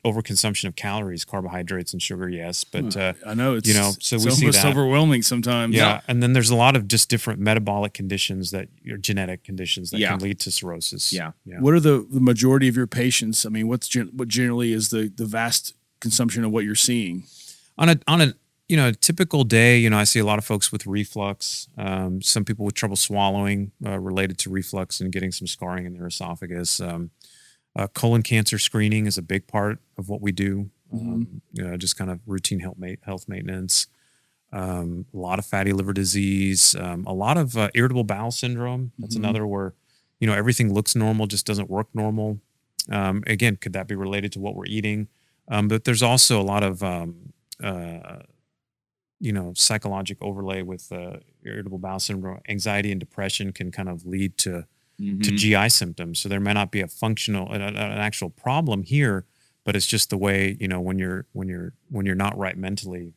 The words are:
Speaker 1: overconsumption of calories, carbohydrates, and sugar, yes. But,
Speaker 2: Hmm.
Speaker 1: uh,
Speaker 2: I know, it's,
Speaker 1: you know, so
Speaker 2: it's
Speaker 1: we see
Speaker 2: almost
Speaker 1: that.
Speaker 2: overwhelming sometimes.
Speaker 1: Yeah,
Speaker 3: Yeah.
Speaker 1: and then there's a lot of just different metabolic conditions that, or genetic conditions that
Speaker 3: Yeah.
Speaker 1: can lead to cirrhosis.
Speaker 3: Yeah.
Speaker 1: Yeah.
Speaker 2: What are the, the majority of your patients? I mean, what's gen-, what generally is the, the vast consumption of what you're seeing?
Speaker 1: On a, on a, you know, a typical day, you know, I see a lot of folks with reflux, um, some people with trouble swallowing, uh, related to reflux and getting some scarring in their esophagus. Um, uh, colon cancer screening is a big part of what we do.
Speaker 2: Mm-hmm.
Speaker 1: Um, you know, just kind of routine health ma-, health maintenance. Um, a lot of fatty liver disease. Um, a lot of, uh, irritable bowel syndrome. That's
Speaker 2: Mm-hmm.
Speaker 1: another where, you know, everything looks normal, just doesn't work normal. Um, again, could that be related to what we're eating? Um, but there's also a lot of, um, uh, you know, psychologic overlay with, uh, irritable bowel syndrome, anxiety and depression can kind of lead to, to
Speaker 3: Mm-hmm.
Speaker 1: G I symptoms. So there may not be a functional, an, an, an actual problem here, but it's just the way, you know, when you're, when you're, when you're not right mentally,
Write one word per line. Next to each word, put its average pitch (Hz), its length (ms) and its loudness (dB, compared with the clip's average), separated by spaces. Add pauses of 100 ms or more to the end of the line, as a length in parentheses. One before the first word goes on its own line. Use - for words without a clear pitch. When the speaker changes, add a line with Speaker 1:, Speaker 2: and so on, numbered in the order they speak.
Speaker 1:
overconsumption 110 600 0
of 90 100 -8
calories, 101 480 -4
carbohydrates, 90 680 -6
and 87 100 -6
sugar, 92 260 -4
yes. 87 360 -6
But, 95 300 -4
Speaker 2:
Hmm. 98 60 -2
Speaker 1:
uh, 92 120 0 (140)
Speaker 2:
I 107 80 -6
know, 123 200 2
it's, 110 120 -2
Speaker 1:
you 107 80 6
know, 101 240 2
so - 180 -2
Speaker 2:
it's 110 80 2
Speaker 1:
we 123 80 4
see 139 140 4
Speaker 2:
almost 143 160 6
Speaker 1:
that. 143 80 4
Speaker 2:
overwhelming 139 520 6
sometimes. 117 520 2
Speaker 1:
Yeah, 107 200 6
Speaker 3:
Yeah. 107 120 -6
Speaker 1:
and 120 160 2
then 123 100 6
there's 120 180 6
a 123 60 6
lot 131 200 8
of 104 100 0
just 110 220 4
different 110 320 0
metabolic 104 540 2
conditions 95 560 -4
that, 95 180 -6 (200)
or 110 100 -8
genetic 95 440 -2
conditions 92 480 -4
that 104 80 -4
Speaker 3:
Yeah. 101 120 4
Speaker 1:
can 87 100 -2
lead 98 200 -2
to 95 120 -4
cirrhosis. 85 600 -4
Speaker 3:
Yeah. 82 200 -4 (120)
Speaker 1:
Yeah. 90 160 -10
Speaker 2:
What 143 140 6
are 170 60 8
the, 139 280 6
the 131 120 0
majority 127 480 6
of 117 80 2
your 127 100 2
patients? 120 600 0
I - 20 -8
mean, 110 200 -2
what's 123 200 -2
gen-, 117 240 -2
what 123 160 -6
generally 120 440 2
is 110 180 0
the, 110 260 0
the 113 100 -4
vast 113 480 -2 (260)
consumption 117 440 0
of 110 80 0
what 110 120 2
you're 104 120 -2
seeing? 95 480 0 (540)
Speaker 1:
On 160 100 6
a, 165 180 8
on 165 140 6
a, 139 140 4 (340)
you 165 80 4
know, 135 120 6
a 117 40 4
typical 160 520 2
day, 120 340 8
you 117 100 6
know, 107 80 4
I 104 60 6
see 104 160 4
a 107 60 4
lot 107 160 2
of - 40 -4
folks - 280 0
with 104 160 -6
reflux, 101 800 -4 (100)
um, 95 420 -2
some 104 240 2
people 104 200 -4
with 101 100 -2
trouble 98 220 -2
swallowing, 101 760 0 (140)
uh, 98 160 -4
related 95 380 -2
to - 120 -4
reflux 95 500 -4
and 92 120 -4
getting 95 180 -4
some 90 160 -8
scarring 90 400 -6
in 90 80 -10
their 87 140 -10
esophagus. 87 720 -6
Um, 85 300 -6 (680)
uh, 98 100 -2
colon 117 380 2
cancer 110 340 2
screening 107 480 2
is 98 100 0
a 92 60 -4
big 95 240 -4
part 104 320 -2 (180)
of 95 120 -10
what 101 120 -6
we 101 120 -2
do. 98 380 -2 (220)
Speaker 2:
Mm-hmm. 117 200 -6
Speaker 1:
Um, 117 300 -6 (100)
you - 100 -6
know, 90 140 -6
just 92 200 -4
kind 95 140 -4
of 87 160 -6
routine 95 320 -4
health 90 180 -8
ma-, 90 280 -10
health 95 240 -10
maintenance. 95 580 -4 (680)
Um, 90 600 -6
a 104 40 -12
lot 90 220 -4
of 98 80 -4
fatty 98 260 0
liver 98 200 0
disease. 95 840 2
Um, 90 320 -6
a 95 60 -6
lot 107 240 2
of, 131 200 0
uh, 104 180 2
irritable 123 300 2
bowel 104 280 -4
syndrome. 123 680 -4
That's 113 160 -10
Speaker 2:
Mm-hmm. 107 100 -2
Speaker 1:
another 107 220 0
where, 98 280 -6 (460)
you 113 60 2
know, 107 80 2
everything 110 400 2
looks 107 220 0
normal, 110 320 2
just 98 180 -4
doesn't 101 240 -2
work 101 240 -4
normal. 107 460 -2 (500)
Um, 98 380 -2
again, 107 280 2
could 92 180 -8
that 95 120 -6
be 104 80 -8
related 98 380 -4
to - 80 -10
what 101 160 -6
we're 95 100 -10
eating? 107 400 -2 (420)
Um, 104 200 2
but 110 160 0
there's 117 180 2
also 120 380 6
a - 20 2
lot 101 220 0
of, 95 180 -2
um, 87 500 -6 (300)
uh, 87 580 -10 (1000)
you 110 120 -2
know, 90 240 -4
psychologic 98 640 -2
overlay 95 420 -6
with, 90 300 -12
uh, 90 240 -12 (280)
irritable 95 340 -10
bowel 95 220 -8
syndrome, 95 480 -6
anxiety 104 420 -2
and 95 100 -4
depression 95 520 -6
can 90 180 -8
kind 92 180 -8
of 87 180 -8
lead 95 320 -2
to, 95 140 -2
to 85 140 -8 (360)
Speaker 3:
Mm-hmm. 101 340 0
Speaker 1:
G 104 180 4
I 101 140 4
symptoms. 85 500 -2
So - 100 -4
there 98 120 -2
may 101 140 0
not 104 160 0
be 101 100 -2
a 90 80 -4
functional, 107 640 -4
an, 104 80 -4
an, 104 160 -6
an 104 220 -6
actual 104 320 -4
problem 127 520 0
here, 110 440 2 (380)
but 101 120 0
it's 92 100 0
just - 240 0
the 107 60 -2
way, 98 440 2
you 98 80 -2
know, 90 120 -2
when 92 180 -2
you're, 92 340 -4
when 95 160 -6
you're, 90 240 -8 (180)
when 98 160 -2
you're 95 80 0
not 98 240 -2
right 95 180 -4
mentally, 92 600 -8